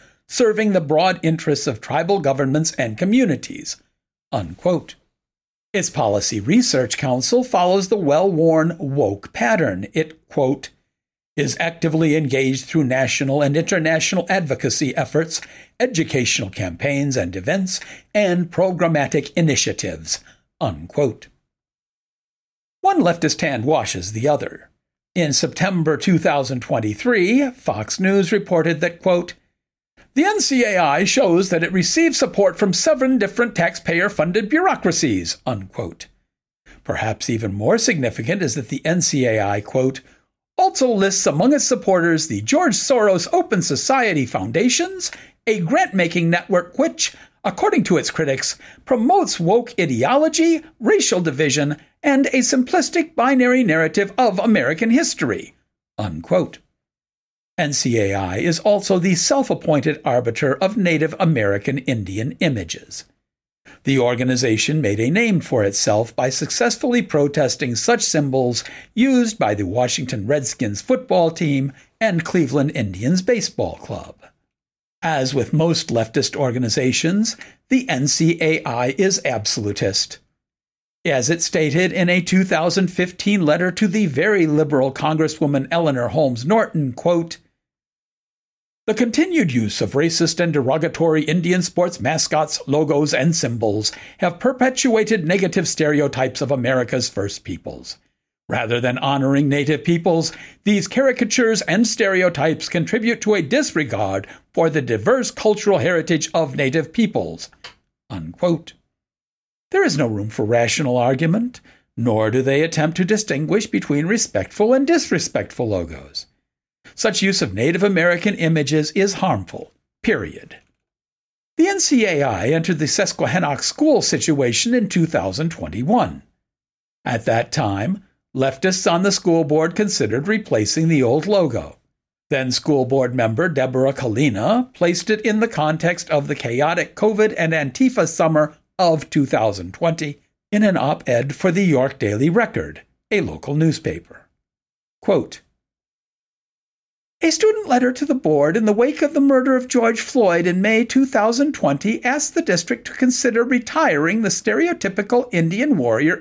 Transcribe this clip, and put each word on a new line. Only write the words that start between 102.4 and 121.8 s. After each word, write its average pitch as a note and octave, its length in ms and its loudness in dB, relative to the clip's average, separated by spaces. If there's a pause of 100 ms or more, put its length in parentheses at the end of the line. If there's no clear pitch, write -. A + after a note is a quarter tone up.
contribute A3 520 -2
to G#3+ 140 2
a F#3 80 0
disregard A2 840 -2 (260)
for E3 180 2
the D3 120 0
diverse B2 500 0
cultural G#3 460 2
heritage D#3+ 540 0
of D3+ 240 0
Native D3 360 -2
peoples," F2+ 560 -2 (640)
unquote. G2+ 640 -4 (1000)
There G4 100 2
is F#3+ 160 0
no C3+ 80 2
room G#2+ 240 -4
for - 140 -4
rational A#2 520 0
argument, D#3+ 640 0 (360)
nor A2 340 2
do B2+ 100 2
they C3+ 220 2
attempt D#3+ 360 -2
to F#3 60 2
distinguish F#3 640 -2
between D3+ 400 -2
respectful G#3+ 640 0
and C4+ 140 2
disrespectful D#3 800 -2
logos. D#2 580 -6 (680)
Such - 260 -2
use F#3+ 220 0
of F#2+ 100 -4
Native D#3 300 0
American F3 540 2
images D#3 560 0
is F#3+ 220 0
harmful, - 580 -4 (320)
period. - 540 -4 (960)
The E4 100 4
N G4 140 0